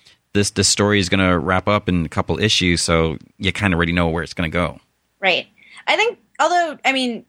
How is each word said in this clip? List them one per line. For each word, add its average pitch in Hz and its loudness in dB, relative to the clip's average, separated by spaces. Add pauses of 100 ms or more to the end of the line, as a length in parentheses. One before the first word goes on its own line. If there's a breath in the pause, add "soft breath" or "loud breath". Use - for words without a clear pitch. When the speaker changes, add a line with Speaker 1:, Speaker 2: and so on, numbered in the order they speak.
(340 soft breath)
Speaker 1:
this, 101 2
this - 0
story 104 2
is 92 0
gonna 92 2
wrap 92 0
up 104 0
in 87 0
a 76 -8
couple 87 -4
issues, 92 2
so 80 0 (200)
you 98 -2
kinda 95 0
already 85 0
know 87 0
where 82 -2
it's 73 -12
gonna 85 -4
go. 80 -4 (400)
Speaker 2:
Right. 175 -2 (400 loud breath)
I 285 0
think, 427 -2 (220)
although, 330 0
I 262 0
mean, 247 -4